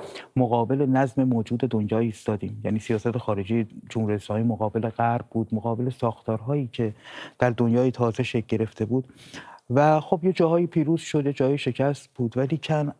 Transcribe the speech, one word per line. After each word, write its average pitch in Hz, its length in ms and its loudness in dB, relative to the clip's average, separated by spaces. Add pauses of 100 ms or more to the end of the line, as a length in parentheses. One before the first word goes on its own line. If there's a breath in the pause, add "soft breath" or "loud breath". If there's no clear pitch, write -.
(360 loud breath)
مقابل 120 460 2
نظم 131 420 2
موجود 120 360 0
دنیا 110 400 0
ایستادیم، 107 640 -4
یعنی 104 160 0
سیاست 113 380 -2
خارجی 107 500 -2 (220)
جمهوری 104 260 0
اسلامی 104 280 -2
مقابل 110 460 0
غرب 117 420 0
بود، 113 200 -2
مقابل 117 380 -2
ساختارهایی 120 840 -4
که 110 200 -2 (460 loud breath)
در 123 100 4
دنیای 120 420 2
تازه 120 320 0
شکل 117 340 -2
گرفته 110 280 -2
بود 123 220 -2 (600 loud breath)
و 151 300 4
خب 170 240 0
یه 185 100 2
جاهایی 170 340 4
پیروز 160 340 2
شد، 147 240 -2
یه 139 80 0
جاهایی 139 240 2
شکست 139 580 -2
بود، 120 220 -2
ولی 139 260 0
کن 151 360 0